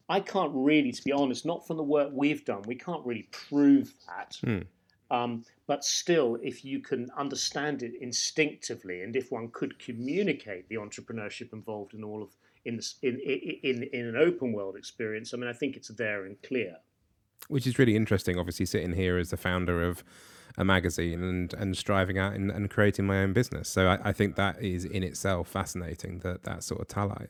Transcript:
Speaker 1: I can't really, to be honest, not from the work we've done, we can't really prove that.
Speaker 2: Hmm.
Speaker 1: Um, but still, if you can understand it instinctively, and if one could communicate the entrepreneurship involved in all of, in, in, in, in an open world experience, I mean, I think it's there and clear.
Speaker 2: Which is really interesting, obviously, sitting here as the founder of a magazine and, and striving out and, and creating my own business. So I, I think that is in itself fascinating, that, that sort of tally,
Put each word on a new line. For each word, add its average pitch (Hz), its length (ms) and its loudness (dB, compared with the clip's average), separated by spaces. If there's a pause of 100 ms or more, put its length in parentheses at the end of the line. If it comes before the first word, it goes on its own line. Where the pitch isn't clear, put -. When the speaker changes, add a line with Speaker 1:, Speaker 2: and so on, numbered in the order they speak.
Speaker 1:
I 190 120 2
can't 175 340 0
really, 135 380 6
to - 120 -8
be 135 80 0
honest, 139 320 2
not - 220 -4
from 165 100 -4
the 156 60 -2
work 143 300 2
we've 143 320 0
done, 101 180 -4
we 113 120 -6
can't 151 300 -8
really 120 240 -6 (200)
prove 143 460 8 (120)
that. - 380 -12
Speaker 2:
Hmm. 110 140 2 (520)
Speaker 1:
Um, 120 340 -2 (220)
but 143 180 0
still, 135 580 2
if 139 220 -8
you 135 160 -4
can 123 360 -4
understand 143 680 -4
it 117 180 -6
instinctively, 113 1000 -2
and 113 140 -4
if 123 160 -2
one 117 200 -4
could - 260 -6
communicate 127 920 -4
the 110 80 -6
entrepreneurship 104 760 -10
involved 107 420 -10
in 107 100 -10
all 107 180 -8
of, 98 80 -14 (340)
in, 117 160 -4 (220)
in, 127 160 0
in, 135 640 -2 (100)
in 120 140 -4
an 113 100 -4
open 156 360 4
world 98 240 -4
experience, 110 580 -6
I - 20 -4
mean, 123 120 -4
I 120 40 -4
think 135 240 -4
it's - 120 -18
there 107 360 -4
and 101 180 -14
clear. 104 340 -4 (720)
Speaker 2:
Which 131 180 0
is 123 120 2
really 117 180 8
interesting, 98 420 2
obviously, 90 280 -2
sitting 87 260 0
here 90 260 2
as 87 120 -2
the - 60 -4
founder 90 460 2
of 87 220 -2 (520)
a - 80 0
magazine 87 580 2
and, 90 320 -2
and 95 220 -2
striving 95 420 2
out 98 160 0
and, 98 160 -2
and 101 200 -2
creating 101 360 4
my 98 160 4
own 98 100 2
business. - 360 0
So 92 200 6
I, 98 220 4
I - 20 4
think 101 240 2
that 98 260 0
is 90 220 -2
in 95 200 -2
itself 90 440 -2
fascinating, 90 720 -6
that, 90 220 -6
that - 220 -8
sort - 160 -4
of - 80 -8
tally, 101 420 -2